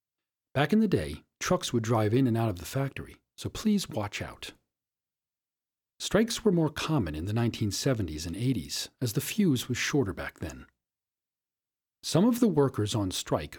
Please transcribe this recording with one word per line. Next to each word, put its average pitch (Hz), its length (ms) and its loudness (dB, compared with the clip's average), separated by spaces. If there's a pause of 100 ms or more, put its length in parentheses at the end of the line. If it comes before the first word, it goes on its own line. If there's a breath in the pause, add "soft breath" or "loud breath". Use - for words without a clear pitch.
(520)
Back 147 200 2
in 220 80 6
the 214 80 4
day, 78 340 0 (160)
trucks - 340 0
would 117 120 2
drive 110 280 4
in 131 140 4
and 113 100 2
out 113 120 2
of 90 100 -4
the 82 60 -12
factory, - 540 -6 (180)
so - 120 -8
please - 400 0
watch 101 320 -6
out. - 300 -12 (1500)
Strikes - 440 0
were 214 60 6
more 165 200 2
common 104 440 -2
in 80 120 -6
the 101 60 -4
nineteen 113 380 0
seventies 90 560 -2
and 85 100 -6
eighties, 110 520 -4 (120)
as 117 120 -2
the 139 80 0
fuse 160 480 0
was 123 100 -2
shorter 113 340 0
back - 280 -10
then. 67 260 -10 (1400)
Some 175 220 4
of 240 160 4
the 233 80 6
workers 131 480 2
on 98 160 0
strike - 460 -4